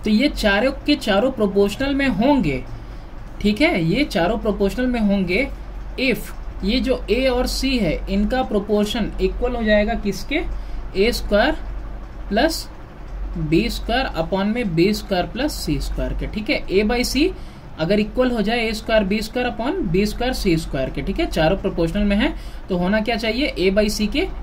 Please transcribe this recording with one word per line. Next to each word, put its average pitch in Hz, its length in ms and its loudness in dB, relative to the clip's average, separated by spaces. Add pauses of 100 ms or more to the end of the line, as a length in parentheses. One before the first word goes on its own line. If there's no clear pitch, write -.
तो 220 60 2
ये 240 180 6
चारों 220 420 4 (160)
के 294 100 6
चारों 226 360 2
proportional 208 640 2
में 269 140 2
होंगे, 208 540 2 (800)
ठीक 208 200 2
है, 294 240 4
ये 214 200 2
चारों 214 340 0
proportional 208 480 0
में 247 140 0
होंगे 196 460 2 (540)
if 254 320 0 (320)
ये 220 160 2
जो 254 300 0
ए 254 180 2
और 247 180 2
सी 262 320 0
है, 170 160 2 (160)
इनका 214 320 0
proportion 208 680 0 (100)
equal 240 360 0
हो 233 80 -2
जाएगा 214 300 4
किसके, 226 480 -2 (540)
ए 208 160 4
square 240 440 2 (720)
plus 269 400 0 (720)
B 165 320 2
square 254 360 -2 (120)
upon 190 280 0
में 220 280 -2
B 175 200 4
square 180 320 -2
plus 254 300 -2
सी 147 240 -2
स्क्वायर 127 320 -2
के, 131 140 -4
ठीक - 240 -6
है। - 200 0
A 202 140 4
by 240 220 2
C 285 220 2 (520)
अगर 190 200 2
equal 247 300 2
हो 233 120 0
जाए 226 240 0
ए 226 80 -2
स्क्वायर 220 300 2
B 208 180 0
square 247 260 -2
upon 247 320 -2 (120)
B 196 140 4
square 240 260 -2
सी 185 260 2
स्क्वायर 135 320 -4
के, 139 120 -6
ठीक 196 180 -4
है, 339 60 0
चारों 175 300 2
proportional 170 480 0
में 202 120 2
है, 285 180 2 (340)
तो 185 100 0
होना 190 220 2
क्या 220 160 -2
चाहिए, 233 440 -2
A 190 160 2
by 214 140 4
C 208 220 0
के 349 160 0 (140)